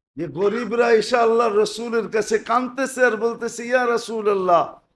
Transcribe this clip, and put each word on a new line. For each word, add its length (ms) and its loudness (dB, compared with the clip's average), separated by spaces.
যে 120 -8
গরিবরা 640 0
এসে 260 2
আল্লাহ 320 2
রসুলের 600 0
কাছে 300 0
কাঁদতেছে 680 -2
আর 120 2
বলতেছে, 480 -4
"ইয়া 200 2
রাসূলুল্লাহ, 920 0